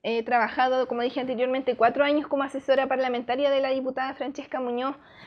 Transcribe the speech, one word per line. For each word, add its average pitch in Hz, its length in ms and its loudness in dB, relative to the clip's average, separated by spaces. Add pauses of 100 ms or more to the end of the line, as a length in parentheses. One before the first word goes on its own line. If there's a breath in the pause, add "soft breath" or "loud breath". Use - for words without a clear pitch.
he 226 180 0
trabajado, 247 680 2
como 240 120 -2
dije 254 200 -2
anteriormente, 254 560 0
cuatro 233 260 4
años 294 240 2
como 285 160 0
asesora 269 460 0
parlamentaria 254 600 0
de 269 120 2
la 269 80 2
diputada 262 460 -2
Francesca 277 440 -6
Muñoz. 247 380 -4 (300 loud breath)